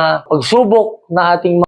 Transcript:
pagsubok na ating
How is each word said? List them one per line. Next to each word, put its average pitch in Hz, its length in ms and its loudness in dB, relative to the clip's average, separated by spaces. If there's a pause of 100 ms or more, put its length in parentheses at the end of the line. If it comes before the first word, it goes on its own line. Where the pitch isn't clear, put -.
(280)
pagsubok 220 800 0
na 175 320 0
ating 175 280 0